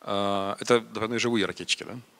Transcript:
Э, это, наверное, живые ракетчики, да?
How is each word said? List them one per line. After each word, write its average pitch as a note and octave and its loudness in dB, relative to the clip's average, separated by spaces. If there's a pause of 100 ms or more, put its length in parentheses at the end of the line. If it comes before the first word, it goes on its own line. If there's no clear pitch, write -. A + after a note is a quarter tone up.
Э, G2+ -2
это, A#2+ 6
наверное, A2+ -4
живые A2+ 2
ракетчики, - -4
да? A2+ -10 (220)